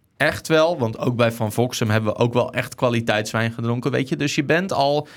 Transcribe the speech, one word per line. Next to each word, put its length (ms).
echt 300
wel, 320
want 180
ook 180
bij 160
Van 200
Voxem 380
hebben 240
we 60
ook 140
wel 200
echt 220
kwaliteitswijn 760
gedronken, 400
weet 180
je. 60
Dus 200
je 80
bent 300
al, 440